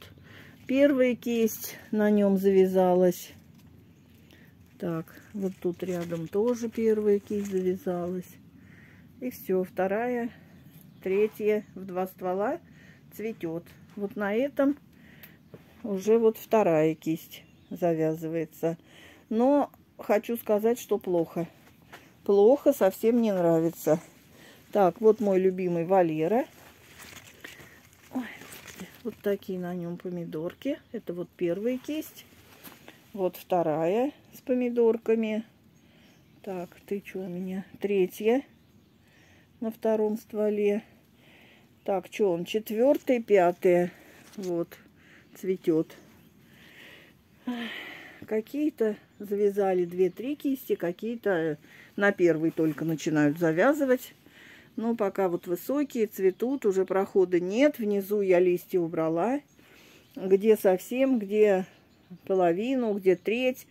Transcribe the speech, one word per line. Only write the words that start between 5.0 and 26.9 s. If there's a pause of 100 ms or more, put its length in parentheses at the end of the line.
вот
тут
рядом
тоже
первая
кисть
завязалась. (920)
И
всё,
вторая, (720)
третья (120)
в
два
ствола (560)
цветёт. (320)
Вот
на
этом (1040)
уже
вот
вторая
кисть (260)
завязывается. (520)
Но (300)
хочу
сказать,
что
плохо. (760)
Плохо,
совсем
не
нравится. (720)
Так,
вот
мой
любимый
Валера. (1700)